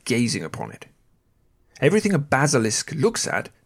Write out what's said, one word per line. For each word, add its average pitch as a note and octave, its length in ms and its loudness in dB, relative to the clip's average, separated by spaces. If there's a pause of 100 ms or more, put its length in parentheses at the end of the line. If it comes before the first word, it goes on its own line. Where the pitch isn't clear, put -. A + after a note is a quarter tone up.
gazing A2+ 400 0
upon - 280 -10
it. - 140 -20 (960)
Everything G3+ 320 4
a F#3+ 60 2
basilisk C3+ 760 0
looks G3+ 320 0
at - 220 -4 (180)